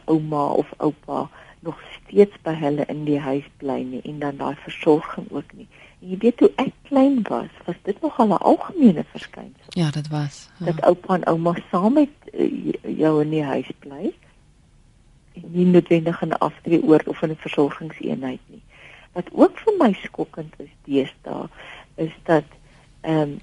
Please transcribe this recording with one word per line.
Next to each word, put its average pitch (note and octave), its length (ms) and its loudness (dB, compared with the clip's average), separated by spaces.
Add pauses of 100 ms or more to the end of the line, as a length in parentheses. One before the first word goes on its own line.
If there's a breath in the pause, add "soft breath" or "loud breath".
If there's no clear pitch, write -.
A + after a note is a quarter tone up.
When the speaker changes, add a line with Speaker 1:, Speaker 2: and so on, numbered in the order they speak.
Speaker 1:
ouma D#3 400 0
of - 320 -2
oupa D3 520 -4 (300 loud breath)
nog E3 200 -12 (240)
steeds G3+ 380 4
by D#3+ 120 -4
hulle D3 340 -2
in D3+ 180 -6
die D3 140 0
huis C#3 240 -4 (140)
bly C3 240 -6
nie B2+ 220 -8
en D3+ 160 -10
dan C#3+ 180 -6
daai C#3 180 -6
versorging - 760 -2
ook - 220 -10
nie. - 140 -20 (340 soft breath)
En F#3 80 -14
jy F#3 80 -6
weet, A3 220 2
hoe - 160 6
ek C4 160 -2 (120)
klein C#4 400 2
was, B2 260 -4 (160)
was F3 160 -6
dit - 200 -8
nogal C4+ 260 2
'n G3 100 4
algemene C4 760 4
verskynsel. - 580 -18
Speaker 2:
Ja, D#3+ 220 0
dit D3 160 -6
was, D3+ 420 -6 (100)
ja. F3 60 -8
Speaker 1:
Dat E3 160 -2
oupa F3 340 2
en F3 80 -2
ouma E3 320 0 (160)
saam G3 220 2
met, D4 160 4 (240)
eh, - 320 -2
j-, - 140 -4 (180)
jou D#3 240 2
in D3+ 80 -2
die D#3 140 -2
huis C3 360 -4
bly D3+ 340 -8 (1200)
en F3 180 -16
nie F3+ 140 2
noodwendig E3+ 560 4
in E3 80 -2
'n D#3+ 80 0
aftreeoord D#3+ 720 2
of C#3 140 -6
in E3 80 -2
'n D#3 60 -6
versorgingseenheid C#3 1080 -6
nie. - 160 -20 (500 loud breath)
Wat - 200 -8
ook - 260 4
vir - 220 0
my A#3 140 4
skokkend - 640 -10
is D3 160 -18 (100)
deesdae, - 680 -4 (460 loud breath)
is D#3+ 160 -6 (120)
dat, D#3 200 2 (580 soft breath)
ehm, D#3 280 0 (140)